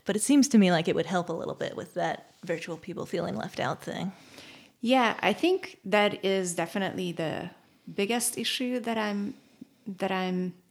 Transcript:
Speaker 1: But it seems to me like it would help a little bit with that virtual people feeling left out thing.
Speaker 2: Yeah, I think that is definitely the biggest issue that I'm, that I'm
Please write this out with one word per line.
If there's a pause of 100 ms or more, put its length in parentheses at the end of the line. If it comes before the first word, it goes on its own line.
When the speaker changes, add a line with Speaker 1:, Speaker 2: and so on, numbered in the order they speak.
Speaker 1:
But
it
seems
to
me
like
it
would
help
a
little
bit
with
that (140)
virtual
people
feeling
left
out
thing. (720)
Speaker 2:
Yeah,
I
think
that
is
definitely
the (420)
biggest
issue
that
I'm, (640)
that
I'm (180)